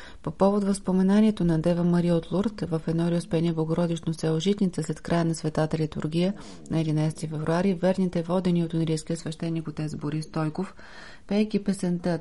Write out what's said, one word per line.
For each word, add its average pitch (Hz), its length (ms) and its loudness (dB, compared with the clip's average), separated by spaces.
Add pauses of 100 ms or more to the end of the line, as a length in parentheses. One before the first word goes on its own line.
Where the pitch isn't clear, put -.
(220)
По - 80 -4
повод 202 340 2
възпоменанието 196 800 4
на 165 140 4
Дева 170 260 2
Мария 175 320 4
от 165 160 -2
Лурд 208 280 -2
в 160 280 -2
Енория 170 300 0
Успение 170 340 0
Богородично 165 640 0
село 160 260 0
Житница 190 420 0
след 156 180 -4
края 170 240 2
на 165 100 2
светата 156 440 0
литургия 160 560 0 (360)
на 160 100 0
единайсети 156 480 0
февруари, 165 460 0
верните, 180 480 2
водени 175 420 2
от 165 100 -4
онорийския 165 420 0
свещеник 165 520 -6
отец 151 280 -6
Борис 151 280 -4
Стойков, 160 500 -4 (520)
пеейки 208 380 0
песента 175 560 0